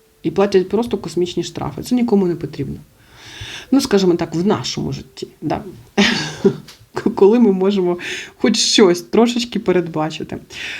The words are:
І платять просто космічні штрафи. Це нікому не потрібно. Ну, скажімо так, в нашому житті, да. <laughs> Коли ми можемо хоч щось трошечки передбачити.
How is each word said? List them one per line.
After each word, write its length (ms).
І 80
платять 380
просто 280
космічні 460
штрафи. 400
Це 120
нікому 320
не 80
потрібно. 400
Ну, 100
скажімо 340
так, 200
в 120
нашому 460
житті, 340
да. 200
<laughs> 60
Коли 240
ми 120
можемо 460
хоч 200
щось 440
трошечки 580
передбачити. 800